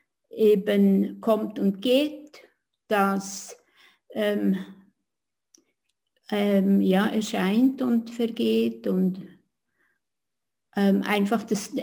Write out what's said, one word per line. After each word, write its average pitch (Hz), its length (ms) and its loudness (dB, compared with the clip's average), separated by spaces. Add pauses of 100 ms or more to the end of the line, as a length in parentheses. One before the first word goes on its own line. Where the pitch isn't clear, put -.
(300)
eben 202 920 2
kommt 214 380 -2
und 196 240 -2
geht, 277 600 -2 (460)
das, 196 720 -2 (540)
ähm, 208 440 -2 (1800)
ähm, 196 500 2
ja, 190 260 2
erscheint 220 760 0
und 233 300 -2
vergeht 226 720 -2
und, 185 420 -2 (1500)
ähm, 196 260 2
einfach 202 400 0
das, - 420 -6